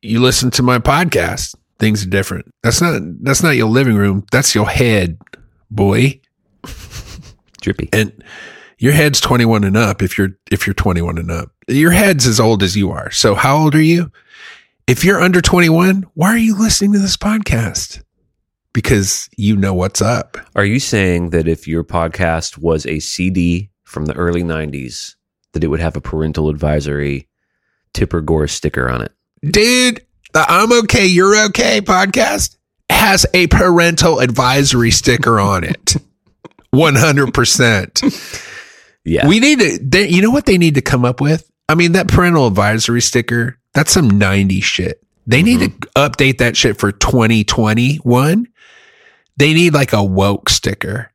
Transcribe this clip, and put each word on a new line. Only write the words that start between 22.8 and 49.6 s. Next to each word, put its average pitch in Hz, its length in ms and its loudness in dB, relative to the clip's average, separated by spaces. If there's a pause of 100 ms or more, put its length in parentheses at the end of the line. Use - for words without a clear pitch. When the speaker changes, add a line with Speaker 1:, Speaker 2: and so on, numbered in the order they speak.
Speaker 2:
a 76 140 -6
C 90 300 -6
D 90 400 -2 (140)
from 76 220 -10
the 78 80 -6
early 87 300 -2
nineties, 73 720 -10 (380)
that 80 100 -4
it 82 40 -2
would 78 120 -2
have 80 160 -4
a 69 60 -8
parental 78 480 -4
advisory 73 800 -4 (680)
Tipper - 280 -4
Gore 78 260 -2
sticker 65 420 -4
on 62 120 -4
it? 50 100 -10 (320)
Speaker 1:
Dude, 233 640 0 (280)
the 156 140 2
I'm 208 240 2 (120)
Okay, 214 220 0
You're 190 400 4
Okay 226 360 -2
podcast 196 760 -2 (320)
has 196 440 2
a 180 140 2
parental 170 720 2
advisory 127 720 2
sticker 117 480 2
on 98 240 0
it. - 380 -4
<laughs> - 720 -20
One 147 240 4
hundred 139 380 2
percent. 113 680 0 (1040)
Speaker 2:
Yeah. 87 220 0
Speaker 1:
We 202 120 4
need 277 200 2
to, 165 220 0
they, 170 280 0
you 175 120 4
know 214 100 2
what 285 160 0
they 202 100 4
need 165 180 2
to 135 60 2
come 123 240 0
up 123 160 -2
with? 151 280 -2 (200)
I 156 60 2
mean, 170 180 2
that 185 160 2
parental 170 380 4
advisory 110 540 0
sticker, 120 560 -2 (160)
that's - 180 0
some 151 260 2
nineties 98 480 2
shit. 80 360 -6 (240)
They 120 180 2
need 240 180 2
Speaker 2:
Mm-hmm. - 180 -4
Speaker 1:
to - 160 -14
update 135 440 0
that 120 180 0
shit 107 200 0
for 101 140 0
twenty 113 540 2
twenty-one. 127 1000 0 (880)
They 151 160 2
need, 165 200 4